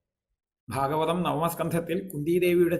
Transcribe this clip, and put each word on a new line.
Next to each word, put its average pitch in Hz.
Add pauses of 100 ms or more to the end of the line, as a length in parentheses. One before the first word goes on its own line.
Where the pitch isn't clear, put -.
(680)
ഭാഗവതം 156
നവമസ്കന്ധത്തിൽ 165
കുന്തിദേവിയുടെ 175